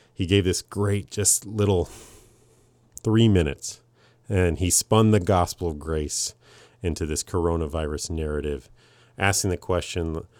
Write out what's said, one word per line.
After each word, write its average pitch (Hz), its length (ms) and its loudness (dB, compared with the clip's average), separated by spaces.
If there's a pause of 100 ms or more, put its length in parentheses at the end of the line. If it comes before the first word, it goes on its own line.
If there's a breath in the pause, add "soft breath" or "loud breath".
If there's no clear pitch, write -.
(140 soft breath)
he 98 100 -4
gave 95 200 4
this 90 180 0
great, 101 480 -4
just - 340 -2
little 98 460 0 (1120 loud breath)
three 113 260 4
minutes, 82 540 0 (480 soft breath)
and 90 300 2
he 92 100 0
spun 110 400 4
the 107 100 4
gospel 90 480 0
of 78 100 -6
grace 78 560 -6 (460 soft breath)
into 85 240 -4
this 76 180 -4
coronavirus 82 840 -2
narrative, 76 640 -6 (480 soft breath)
asking 98 320 0
the 87 80 -2
question, 85 640 -4 (180 loud breath)